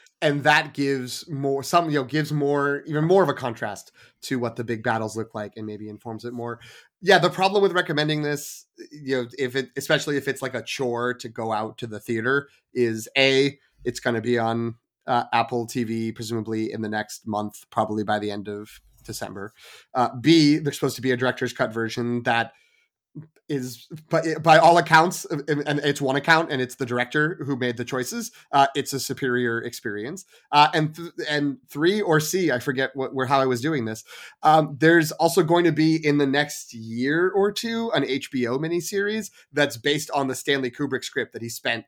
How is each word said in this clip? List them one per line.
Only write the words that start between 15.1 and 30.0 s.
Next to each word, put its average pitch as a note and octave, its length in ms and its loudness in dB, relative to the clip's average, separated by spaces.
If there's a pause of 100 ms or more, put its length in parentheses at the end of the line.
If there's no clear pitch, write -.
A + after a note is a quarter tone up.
Apple A#2 340 0
T A#2+ 180 -4
V, A2+ 280 -4
presumably A2 600 -4
in A2 100 -6
the G#2+ 80 -4
next - 360 -6
month, G#2 440 -6
probably G#2+ 340 -2
by G#2+ 140 0
the G#2 120 -4
end G2+ 180 -8
of G#2 320 -14 (220)
December. G#2 500 -12 (420)
Uh, A#2+ 160 2 (100)
B, D3+ 380 6
there's D3 180 -4
supposed C3+ 200 -2
to A#2+ 60 -10
be B2+ 100 0
a B2 40 2
director's B2 380 -2
cut A#2 180 -2
version A#2+ 520 -2
that A#2 280 0 (960)
is, B2+ 380 -6 (220)
by, D#3+ 140 2 (200)
by D#3+ 140 8
all E3+ 220 8
accounts, E3 480 4
and, D3 420 -2
and D3 120 0
it's D3 200 0
one C3+ 160 2
account, D#3+ 340 4
and C3+ 120 -2
it's B2 140 -6
the C3 100 -4
director B2 480 0 (100)
who C#3 120 -2
made A#2+ 200 -2
the A#2+ 80 -6
choices, A3 460 -6 (220)
uh, C#3 220 6
it's C#3+ 200 -4
a C3 60 -4
superior B2 600 -2
experience. A#2 640 -8 (280)